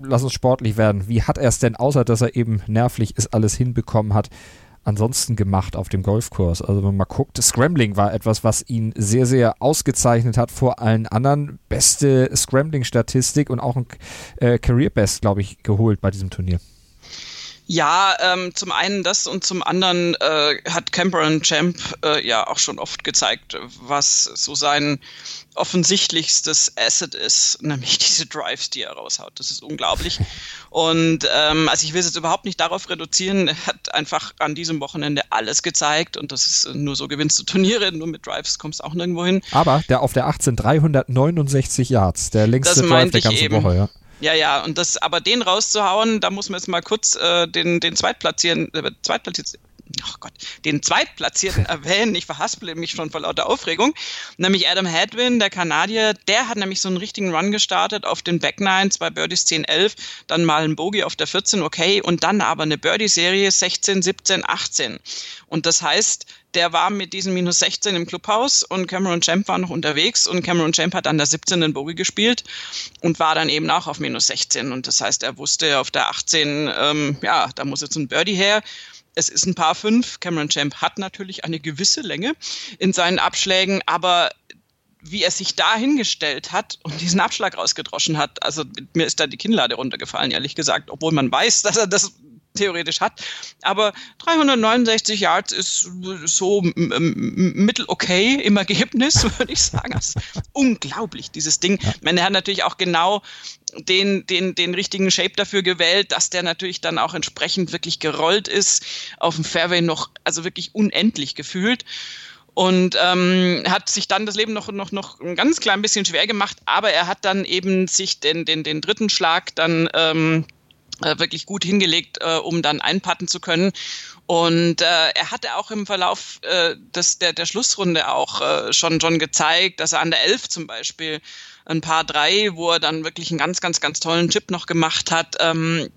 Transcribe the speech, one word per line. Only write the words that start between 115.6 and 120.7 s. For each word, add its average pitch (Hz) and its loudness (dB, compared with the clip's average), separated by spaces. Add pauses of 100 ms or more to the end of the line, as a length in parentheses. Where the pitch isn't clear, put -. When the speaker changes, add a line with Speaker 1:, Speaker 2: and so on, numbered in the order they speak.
Speaker 2:
bisschen 208 0
schwer 165 0
gemacht, 202 -2
aber 196 2
er 165 2
hat 185 -4
dann 190 0
eben 185 0
sich - -2
den, 160 -2
den, 156 -2
den 156 -4
dritten 214 0
Schlag 170 0
dann, 165 2
ähm, 160 2 (580)